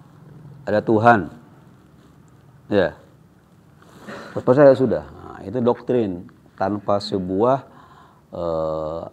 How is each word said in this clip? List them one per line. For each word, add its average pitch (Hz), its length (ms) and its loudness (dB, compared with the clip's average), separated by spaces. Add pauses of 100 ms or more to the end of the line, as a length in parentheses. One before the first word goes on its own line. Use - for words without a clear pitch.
(600)
ada 101 160 -2
Tuhan, 110 480 4 (1400)
ya, 90 240 0 (1400)
percaya 135 440 6
sudah. 101 280 0
Nah, - 360 -18
itu 98 200 -8
doktrin 117 680 -2 (240)
tanpa 101 480 -4
sebuah, 101 640 -2 (640)
eh, 80 720 -6 (120)